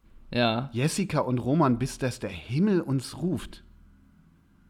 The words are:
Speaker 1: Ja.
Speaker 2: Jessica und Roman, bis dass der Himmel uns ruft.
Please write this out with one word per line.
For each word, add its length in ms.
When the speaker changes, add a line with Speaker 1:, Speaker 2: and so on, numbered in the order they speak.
Speaker 1:
Ja. 400
Speaker 2:
Jessica 460
und 200
Roman, 380
bis 220
dass 200
der 120
Himmel 500
uns 400
ruft. 420